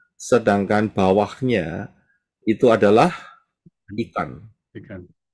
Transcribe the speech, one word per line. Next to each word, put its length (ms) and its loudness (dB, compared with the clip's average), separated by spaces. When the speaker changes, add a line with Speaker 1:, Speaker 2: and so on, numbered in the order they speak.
Speaker 1:
sedangkan 720 0
bawahnya 1040 -2
itu 240 2
adalah 400 4
ikan. 480 -10
Speaker 2:
Ikan. 320 -18